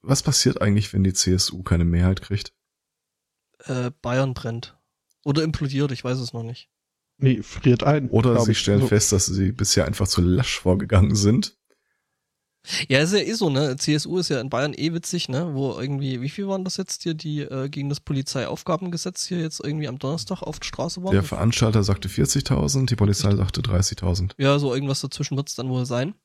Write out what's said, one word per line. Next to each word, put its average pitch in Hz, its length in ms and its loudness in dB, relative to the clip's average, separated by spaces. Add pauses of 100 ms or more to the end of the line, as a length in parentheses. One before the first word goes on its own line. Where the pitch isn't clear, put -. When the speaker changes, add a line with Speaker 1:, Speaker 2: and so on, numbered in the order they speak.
Speaker 1:
was 139 220 0
passiert - 380 2
eigentlich, 101 300 2
wenn 95 120 2
die 95 100 2
C 92 200 2
S - 180 0
U 92 120 -12
keine 85 220 2
Mehrheit 90 360 2
kriegt? - 300 -6 (1120)
Speaker 2:
Äh, 127 260 -4 (100)
Bayern 127 320 0
brennt. 117 440 -8 (460)
Oder 147 200 2
implodiert, 143 500 -2
ich - 100 -10
weiß 127 160 -2
es 120 140 -8
noch 117 100 -8
nicht. 117 260 -12 (480)
Speaker 3:
Nee, 131 260 2
friert - 400 2
ein, 143 260 2
Speaker 1:
Oder 117 240 4
Speaker 3:
glaub 117 120 4
Speaker 1:
sie 107 60 2
Speaker 3:
ich. - 80 2
Speaker 1:
stellen 107 220 4
Speaker 3:
So. 127 60 2
Speaker 1:
fest, 104 260 4
dass 95 140 2
sie 95 260 0
bisher 98 320 2
einfach - 220 -2
zu - 120 0
lasch 90 400 2
vorgegangen 95 560 4
sind. 104 420 2 (1300)
Speaker 2:
Ja, 135 120 4
ist 170 140 2
ja 208 60 4
eh 170 140 -2
so, 220 160 0
ne? 135 260 0
C 151 180 0
S 151 120 0
U 170 120 -4
ist 180 120 -2
ja 139 100 0
in 131 100 -6
Bayern 135 240 -2
eh 160 200 -2
witzig, 170 360 -6
ne? 151 240 -2
Wo 135 260 -2
irgendwie, 135 420 -4
wie 139 80 -4
viel 196 180 -6
waren 190 160 -4
das 190 140 -6
jetzt - 260 -8
hier, 165 100 -2
die, 151 280 -4
äh, 135 280 -6
gegen 143 200 -6
das 143 100 -4
Polizeiaufgabengesetz 160 1300 -4
hier 180 160 -4
jetzt 160 200 -6
irgendwie 151 280 -4
am 131 100 -10
Donnerstag - 420 -6
auf - 180 -8
der - 80 -10
Straße 170 360 -6
waren? 190 80 -2
Speaker 1:
Der 98 120 4
Veranstalter 110 600 2
sagte 95 260 0
vierzigtausend, 135 800 0
die 117 60 2
Polizei 101 400 2
sagte - 260 0
dreißigtausend. 92 760 0
Speaker 2:
Ja, 139 220 4
so 135 140 0
irgendwas 135 280 -2
dazwischen 139 360 -6
wird's - 180 -6
dann 127 140 -6
wohl 127 160 0
sein. 123 400 -2